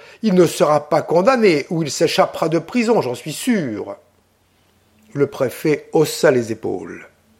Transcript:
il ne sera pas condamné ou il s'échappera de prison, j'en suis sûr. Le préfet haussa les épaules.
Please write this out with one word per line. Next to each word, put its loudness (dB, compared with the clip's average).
il 2
ne 6
sera 2
pas 2
condamné 2
ou -2
il -6
s'échappera 0
de 0
prison, 0
j'en -4
suis -12
sûr. -4
Le 0
préfet -2
haussa 2
les 0
épaules. -10